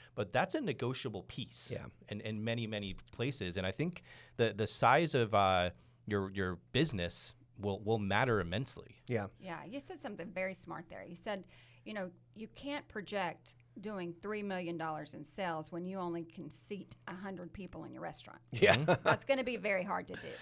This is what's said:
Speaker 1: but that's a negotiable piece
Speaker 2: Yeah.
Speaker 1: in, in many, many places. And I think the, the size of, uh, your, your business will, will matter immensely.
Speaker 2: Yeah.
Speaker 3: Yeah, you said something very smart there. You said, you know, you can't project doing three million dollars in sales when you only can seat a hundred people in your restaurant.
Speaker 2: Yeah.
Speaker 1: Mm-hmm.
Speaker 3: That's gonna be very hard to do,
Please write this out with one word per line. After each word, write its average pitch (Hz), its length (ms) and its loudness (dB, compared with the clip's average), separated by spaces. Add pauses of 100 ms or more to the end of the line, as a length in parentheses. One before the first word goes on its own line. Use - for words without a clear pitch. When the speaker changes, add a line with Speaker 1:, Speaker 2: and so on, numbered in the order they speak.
(140)
Speaker 1:
but 107 200 -2
that's 139 220 4
a 311 60 0
negotiable 123 640 -2
piece - 500 -6
Speaker 2:
Yeah. - 120 -6 (240)
Speaker 1:
in, 104 120 -6
in 107 220 -4
many, 117 240 0
many 101 280 -4 (180)
places. 117 440 -2
And 92 80 0
I 95 60 2
think 156 300 -2 (340)
the, 117 180 4
the 104 140 2
size 147 480 6
of, 110 180 4
uh, 92 360 8 (360)
your, 101 260 2
your 92 260 0 (160)
business 110 600 2 (240)
will, 98 220 -2
will 110 180 4
matter 104 440 4
immensely. 92 560 -4 (100)
Speaker 2:
Yeah. 107 200 0 (120)
Speaker 3:
Yeah, 170 260 -8
you 240 140 -8
said 339 220 -12
something 180 320 -8
very 185 200 -4
smart 165 360 -10
there. 98 180 -12
You 170 80 -14
said, 196 300 -6 (400)
you 214 80 -10
know, 185 180 -4 (240)
you 220 140 -12
can't 285 400 -8
project 190 680 -4 (240)
doing 185 420 -6
three 208 220 -4
million 180 340 -4
dollars 156 360 -4
in 147 100 -12
sales 165 480 -4
when 175 140 -6
you 190 120 -4
only 170 280 -4
can 170 260 -12
seat - 460 -6 (100)
a 170 80 -8
hundred 180 380 -10
people 170 320 -10
in - 80 -12
your - 100 -10
restaurant. - 360 -12 (120)
Speaker 2:
Yeah. 185 240 8
Speaker 1:
Mm-hmm. 156 300 4
Speaker 3:
That's - 180 6
gonna 262 220 2
be 247 100 0
very 190 280 0
hard 180 260 -2
to - 60 -8
do, - 40 -10 (220)